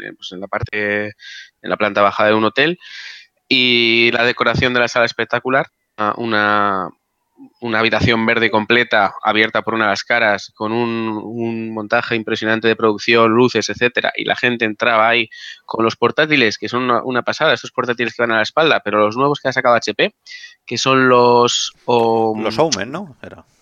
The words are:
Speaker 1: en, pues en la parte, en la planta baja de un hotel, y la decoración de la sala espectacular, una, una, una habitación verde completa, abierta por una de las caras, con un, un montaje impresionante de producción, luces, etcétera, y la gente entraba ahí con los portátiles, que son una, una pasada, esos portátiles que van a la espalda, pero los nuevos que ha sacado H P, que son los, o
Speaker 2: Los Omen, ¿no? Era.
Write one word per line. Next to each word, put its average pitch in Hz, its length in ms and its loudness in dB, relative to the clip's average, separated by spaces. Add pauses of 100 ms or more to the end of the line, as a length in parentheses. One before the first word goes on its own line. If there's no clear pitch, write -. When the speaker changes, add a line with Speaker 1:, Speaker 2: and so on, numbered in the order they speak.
Speaker 1:
en, 101 120 -16
pues - 160 -16
en 92 80 -14
la 95 80 -12
parte, 104 580 -4
en - 640 -14
la 90 80 -2
planta 104 240 0
baja 101 240 2
de 107 80 4
un 110 100 2
hotel, 143 340 0 (680)
y 117 640 4
la 117 120 2
decoración 120 500 0
de 123 60 2
la 120 80 2
sala 117 180 2
espectacular, 127 600 -2 (280)
una, 107 220 -2
una, 104 720 0 (720)
una 113 200 -4
habitación 113 440 2
verde 113 260 2
completa, 110 720 2
abierta 110 400 0
por 110 120 -4
una 110 100 0
de 104 60 2
las 98 140 -4
caras, 110 500 0
con 110 180 -6
un, 113 500 -4
un 113 500 -6
montaje 113 440 -2
impresionante 110 500 -2
de 110 100 2
producción, 113 540 2
luces, 113 380 2
etcétera, - 480 -2
y 110 80 -6
la - 120 -2
gente 120 280 -2
entraba 110 440 2
ahí 117 200 0 (380)
con - 180 -2
los 113 120 0
portátiles, 127 600 0
que 107 120 -10
son 123 160 -4
una, 123 180 0
una 123 200 -4
pasada, 147 300 0
esos 120 200 -6
portátiles 120 420 -4
que - 80 -4
van 117 100 0
a 113 40 2
la 107 60 2
espalda, 135 380 0
pero 104 200 0
los 107 160 2
nuevos 139 240 0
que 135 80 -4
ha 127 40 -2
sacado 127 220 2
H 110 180 -2
P, 180 220 -2 (500)
que 117 140 -6
son 131 300 2
los, 120 640 4 (100)
o 113 560 0
Speaker 2:
Los 110 180 -4
Omen, 123 320 -2
¿no? 165 320 -12
Era. 101 220 -18 (180)